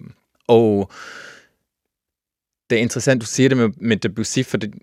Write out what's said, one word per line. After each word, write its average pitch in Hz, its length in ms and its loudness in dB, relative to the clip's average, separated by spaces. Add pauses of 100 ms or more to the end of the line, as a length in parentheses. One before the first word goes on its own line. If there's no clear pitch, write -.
(480)
og 110 420 4 (1800)
det 120 80 2
er 113 40 2
interessant, 123 380 0
du 110 60 -10
siger 131 220 2
det 131 100 2
med, 113 180 2
med 110 200 0
Debussy, 104 480 -4
fordi, 107 220 -6 (160)